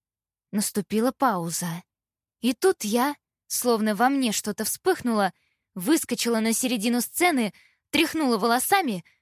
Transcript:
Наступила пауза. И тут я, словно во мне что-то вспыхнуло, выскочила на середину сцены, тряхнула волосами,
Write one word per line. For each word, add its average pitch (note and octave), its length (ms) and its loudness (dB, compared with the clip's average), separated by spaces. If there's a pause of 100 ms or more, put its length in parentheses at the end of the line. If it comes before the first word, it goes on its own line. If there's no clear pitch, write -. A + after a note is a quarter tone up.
(520)
Наступила G#3+ 580 -2
пауза. F3 720 -2 (580)
И B3 120 0
тут - 320 0
я, A#3+ 320 0 (320)
словно G#3+ 480 0
во A#3+ 120 4
мне C4 220 0
что-то G#3 320 -4
вспыхнуло, G#3+ 720 0 (420)
выскочила A#3 640 0
на A3+ 140 0
середину A#3+ 480 0
сцены, B3+ 520 0 (380)
тряхнула D4 480 2
волосами, A#3+ 640 0 (180)